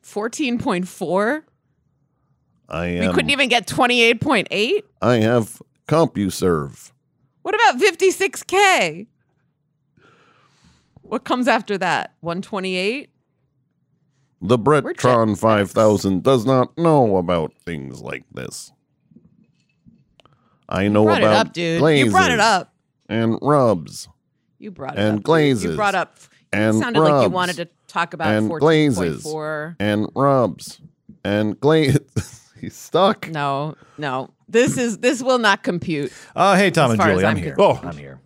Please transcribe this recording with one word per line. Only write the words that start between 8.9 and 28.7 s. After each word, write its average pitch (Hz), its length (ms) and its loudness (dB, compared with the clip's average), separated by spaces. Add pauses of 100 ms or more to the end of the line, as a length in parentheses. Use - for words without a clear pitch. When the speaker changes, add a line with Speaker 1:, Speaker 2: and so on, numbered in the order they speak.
Speaker 1:
What - 220 -8
comes 247 240 -2
after 220 300 -2
that? 165 420 -4
One 170 220 -8
twenty-eight? 190 680 -6 (1300)
Speaker 2:
The 107 180 2
Speaker 1:
We're 135 240 2
Speaker 2:
Brettron 113 520 0
Speaker 1:
jet 90 60 -8
Speaker 2:
five 104 300 2
thousand 101 520 2
does 127 240 2
not 127 320 0
know 143 380 2
about 87 360 -2 (120)
things 67 360 -10
like 67 320 -12
this. - 400 -14 (2000)
I 98 200 -2
know 104 140 4
Speaker 1:
You 107 60 6
brought 104 120 4
it - 40 2
Speaker 2:
about 107 240 4
Speaker 1:
up, - 40 -18
dude. 165 220 -4 (240)
You 123 120 2
brought - 200 2
it 233 60 0
Speaker 2:
glazes 214 40 0
Speaker 1:
up. 202 340 0 (340)
Speaker 2:
and 113 340 0
rubs 113 680 0 (500)
Speaker 1:
You 208 120 -16
brought 139 240 -14
it - 60 -6
Speaker 2:
and 104 80 2
Speaker 1:
up, 107 60 0
dude. 107 40 -2
You 101 40 -6
Speaker 2:
glazes 131 540 2
Speaker 1:
brought 98 180 -2
up, 175 260 -6
you - 80 -20 (260)
Speaker 2:
and 107 240 2
Speaker 1:
sounded 110 220 0
like 156 100 6
you 147 40 4
Speaker 2:
rubs 113 200 2
Speaker 1:
wanted 180 220 -2
to 170 120 -8 (200)
talk 170 260 -4
about 160 140 -4
Speaker 2:
and 107 200 0
glazes 151 480 2